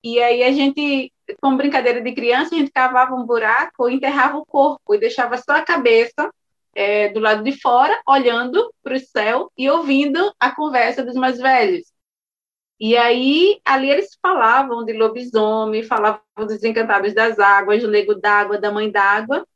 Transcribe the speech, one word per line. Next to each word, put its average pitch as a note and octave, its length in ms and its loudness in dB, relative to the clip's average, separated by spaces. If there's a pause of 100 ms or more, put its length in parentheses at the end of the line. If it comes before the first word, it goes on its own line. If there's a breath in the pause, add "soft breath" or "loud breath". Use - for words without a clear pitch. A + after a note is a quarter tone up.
E A#3 160 0
aí A#3+ 240 2
a C4 80 4
gente, C#4 580 -2 (300)
com C4 160 0
brincadeira B3+ 460 0
de A#3+ 120 -6
criança, C4 400 -2
a E4 40 -2
gente C#4 120 -2
cavava B3+ 440 0
um B3 100 -6
buraco, A#3+ 640 -2
enterrava C4+ 480 -2
o D#4 80 -10
corpo C4+ 500 0
e G#3 40 0
deixava A#3+ 400 -2
só C#4+ 140 -4
a D4 100 2
cabeça, A#3+ 680 0 (440)
é, G#3 340 -2
do G#3+ 120 -4
lado G#3+ 220 0
de C4+ 160 -2
fora, C#4 480 2
olhando B3+ 680 0 (100)
pro C4 160 -4
céu A#3 580 -4
e C4 140 -2
ouvindo D4 680 0
a B3+ 160 0
conversa C4 480 -2
dos A#3+ 120 -8
mais B3+ 240 -2
velhos. A#3 460 0 (920)
E A3 180 0
aí, C4 680 2
ali C4+ 260 0
eles - 300 -2
falavam B3 640 0
de A3 80 -6
lobisomem, A3 880 -2
falavam G#3+ 380 -2 (160)
dos G#3+ 280 -8
encantados A3 500 0
das A3 240 2
águas, G3+ 440 4
do A3 80 -2
nego G#3 240 2
d'água, G#3 440 0
da G#3 120 -4
mãe G#3 200 -4
d'água G#3+ 640 0